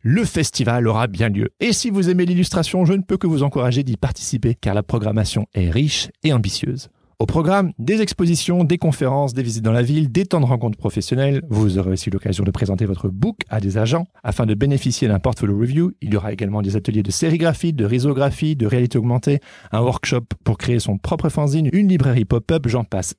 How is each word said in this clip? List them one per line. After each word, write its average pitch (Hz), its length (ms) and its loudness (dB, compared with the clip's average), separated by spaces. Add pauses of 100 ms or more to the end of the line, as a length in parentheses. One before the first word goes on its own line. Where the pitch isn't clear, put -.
le 170 240 2
festival 120 640 0
aura 110 180 2
bien 107 220 0
lieu. 101 220 0 (100)
Et 233 120 2
si - 180 -2
vous 190 180 2
aimez 180 160 2
l'illustration, 180 600 0
je 175 100 4
ne 196 80 0
peux 185 140 -2
que 185 120 0
vous 143 160 2
encourager 131 400 0
d'y 123 120 -2
participer, 120 600 -2
car 101 180 -4
la 123 80 0
programmation 107 720 -2
est 90 160 2
riche 139 380 0 (160)
et 156 80 2
ambitieuse. - 560 -2 (300)
Au 110 80 0
programme, 175 520 2
des 175 220 0
expositions, 175 640 2
des 165 140 2
conférences, 139 540 0
des 127 120 -2
visites 113 180 -4
dans 110 100 4
la 120 100 4
ville, 143 280 2
des 180 140 0
temps 180 160 0
de 135 60 2
rencontres 120 320 -2
professionnelles. 131 720 -2
Vous 104 300 2
aurez 95 140 0
aussi 95 180 -4
l'occasion 95 320 -2
de 95 80 0
présenter 98 340 -2
votre 98 240 -2
book 151 300 -2 (100)
à 110 120 -2
des 98 180 -2
agents. 139 300 0 (160)
Afin 120 200 -2
de 107 100 2
bénéficier 135 520 0
d'un 101 140 2
portfolio 110 360 0
review, 139 440 0
il 104 120 -4
y 107 40 2
aura 101 160 -4
également 104 300 -2
des 98 120 -2
ateliers 104 300 0
de 101 80 -4
sérigraphie, 165 600 0
de 120 120 0
risographie, 135 720 0
de 117 100 0
réalité 123 320 2
augmentée, 120 420 0 (300)
un 107 100 -2
workshop 120 460 -2 (160)
pour 110 160 0
créer 120 220 0
son 98 180 -4
propre 160 300 -2
fanzine, 147 440 0
une 196 160 4
librairie 127 360 2
pop-up, 135 440 0
j'en 117 160 0
passe - 340 -6